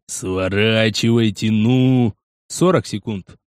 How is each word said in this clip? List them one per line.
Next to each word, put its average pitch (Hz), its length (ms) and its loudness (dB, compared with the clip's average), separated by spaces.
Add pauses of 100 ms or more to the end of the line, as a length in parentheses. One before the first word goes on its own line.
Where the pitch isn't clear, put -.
"Сворачивайте, 110 1400 0
ну!" 123 600 2 (340)
Сорок 170 380 0
секунд. 104 520 -10 (200)